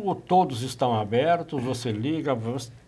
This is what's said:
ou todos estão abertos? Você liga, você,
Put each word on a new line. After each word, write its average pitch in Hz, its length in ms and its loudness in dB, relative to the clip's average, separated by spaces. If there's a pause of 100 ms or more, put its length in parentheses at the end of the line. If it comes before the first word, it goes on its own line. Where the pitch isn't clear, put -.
ou 185 100 0
todos 170 480 2
estão 127 320 0
abertos? 135 680 2
Você 120 280 -2
liga, 139 440 -2
você, 117 360 -4 (180)